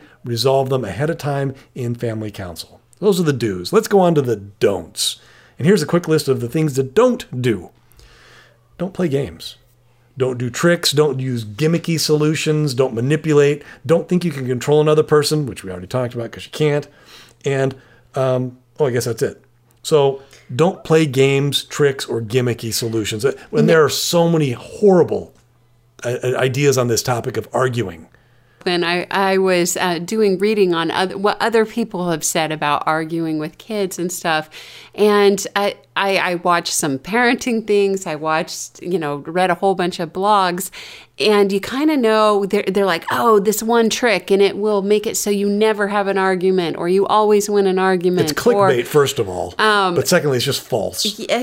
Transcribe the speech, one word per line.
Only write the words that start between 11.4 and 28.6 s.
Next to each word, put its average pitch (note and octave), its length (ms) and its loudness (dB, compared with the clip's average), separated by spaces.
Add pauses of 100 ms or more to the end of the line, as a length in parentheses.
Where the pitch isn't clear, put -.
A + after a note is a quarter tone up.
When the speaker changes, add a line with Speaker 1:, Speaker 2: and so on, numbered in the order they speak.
Speaker 1:
gimmicky D#3 540 -2
solutions. D3+ 720 0
Don't C3 200 0
manipulate. D3 720 2 (220)
Don't E3 240 2
think F3+ 160 0
you E3+ 60 0
can C3+ 140 -8
control B2+ 360 2
another D3+ 220 4
person, D3+ 420 2
which - 180 -10
we G2 80 -10
already F2+ 160 -12
talked B2 260 -4
about A#2 180 -8
'cause F#2 140 -16
you - 60 -20
can't. D3 360 0 (580)
And, C3+ 300 0 (400)
um, B2+ 420 -2 (220)
oh, D#3 60 4
I C3 60 0
guess A#2 140 -2
that's A#2 180 -4
it. - 180 -6 (420)
So C#3 380 2 (340)
don't F3 280 0
play D#3+ 220 2
games, C#3 580 0
tricks, C#3 420 -2
or A#2 160 -6
gimmicky A#2 520 -2
solutions. A2 520 -4
Uh, C#3 60 4 (180)
when D3 160 2
Speaker 2:
No. E3 80 4
Speaker 1:
there D#3+ 100 6
are C3+ 60 2
so E3+ 400 0
many D#3 220 2
horrible, D#3+ 840 2 (720)
uh, A#2+ 200 -4
uh, B2+ 140 0
ideas C3 400 2
on B2 100 0
this A2+ 140 0
topic A#2 360 -4
of G#2 160 -6
arguing. A#2 540 -2 (560)